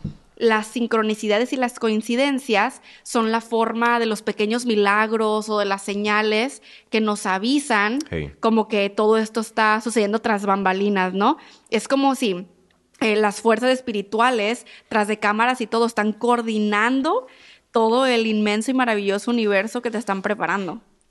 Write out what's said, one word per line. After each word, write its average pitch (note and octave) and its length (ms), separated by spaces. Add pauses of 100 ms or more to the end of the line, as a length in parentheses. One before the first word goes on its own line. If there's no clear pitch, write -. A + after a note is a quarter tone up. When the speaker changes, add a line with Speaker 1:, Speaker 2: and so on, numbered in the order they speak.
(360)
Speaker 1:
las G#3+ 320
sincronicidades A3 840
y C#4 40
las B3 220
coincidencias A#3 1000 (220)
son A3 280
la A3+ 120
forma A3+ 580
de A#3 60
los G#3+ 160
pequeños A3 420
milagros G#3+ 840
o G#3+ 80
de G3+ 80
las G3 160
señales G#3+ 800 (260)
que A3 140
nos G#3+ 240
avisan A3 720 (120)
Speaker 2:
Hey. D2 300
Speaker 1:
como A3 260
que G3+ 220
todo G#3+ 300
esto A3 220
está A3 420
sucediendo A3 380
tras G#3 260
bambalinas, F#3+ 680
¿no? G#3+ 240 (320)
Es G#3+ 200
como C4+ 260
si, G3 320 (540)
eh, G#3+ 160
las G#3+ 260
fuerzas A3+ 280
espirituales, A3+ 960 (220)
tras G#3 200
de G#3 100
cámaras A3 420
y A3 60
todo, A3+ 180
están G#3+ 300
coordinando A#3+ 1120 (440)
todo A#3 360
el A#3 200
inmenso G#3+ 440
y C4 40
maravilloso G#3 560
universo A3 520
que A#3+ 80
te G#3+ 80
están G3 240
preparando. G3 580 (300)